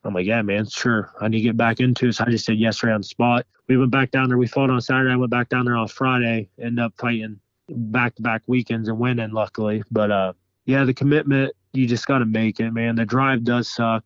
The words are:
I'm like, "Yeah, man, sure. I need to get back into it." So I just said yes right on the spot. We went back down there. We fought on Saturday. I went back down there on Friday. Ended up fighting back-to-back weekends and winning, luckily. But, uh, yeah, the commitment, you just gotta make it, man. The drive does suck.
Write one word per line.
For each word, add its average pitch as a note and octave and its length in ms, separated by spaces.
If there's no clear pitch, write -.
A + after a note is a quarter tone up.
I'm G2+ 120
like, F2+ 100
"Yeah, A2+ 160
man, G#2 240
sure. A2+ 560
I G#2+ 60
need A2 100
to A2 60
get A#2 140
back A2+ 220
into B2+ 280
it." A2+ 60
So A#2 120
I A#2+ 60
just A2+ 120
said A2 140
yes A2 240
right A#2 100
on G#2+ 100
the - 60
spot. B2 380
We C3 100
went C3 140
back C3+ 180
down C3 200
there. B2 100
We A#2+ 80
fought C3+ 240
on A#2+ 100
Saturday. C3 320
I - 20
went B2 140
back B2 200
down B2+ 160
there A#2+ 120
on A2+ 120
Friday. A#2+ 600
Ended A#2 240
up A2+ 140
fighting A2 420
back-to-back A#2 800
weekends A#2 400
and A2 100
winning, A#2+ 340
luckily. G#2+ 600
But, G#2+ 180
uh, F#2+ 240
yeah, C3+ 200
the B2+ 100
commitment, C#3 580
you C3 120
just A#2 220
gotta C3 180
make A2 340
it, A2+ 120
man. A#2 240
The A2+ 100
drive B2+ 380
does A#2+ 260
suck. A2+ 360